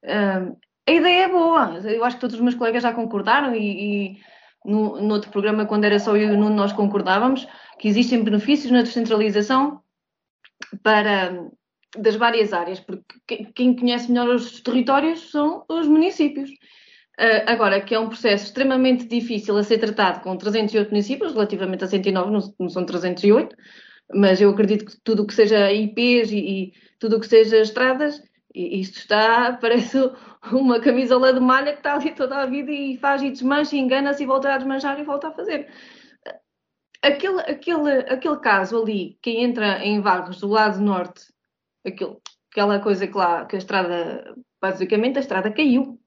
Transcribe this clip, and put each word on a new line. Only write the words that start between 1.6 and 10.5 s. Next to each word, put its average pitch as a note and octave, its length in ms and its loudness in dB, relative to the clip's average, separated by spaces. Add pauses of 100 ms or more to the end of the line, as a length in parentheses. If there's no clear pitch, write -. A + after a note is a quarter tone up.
eu A3 180 -2
acho B3 140 -2
que - 40 -12
todos A#3+ 140 -4
os A3+ 80 -2
meus A#3+ 140 2
colegas A#3 260 -2
já A#3 100 0
concordaram A#3 640 -2
e, G3+ 600 -4
e - 40 -20 (440)
no, G#3 360 -2
no G#3+ 140 0
outro G#3 160 -4
programa, G#3+ 360 0
quando G#3 180 0
era G#3 160 4
só G#3 160 0
eu G#3+ 160 2
e - 20 2
o - 20 2
Nuno, G#3+ 200 2
nós G3+ 160 0
concordávamos G3+ 760 0 (320)
que - 80 -4
existem A3+ 380 2
benefícios A#3+ 480 0
na B3 100 6
descentralização A3+ 1000 0 (1000)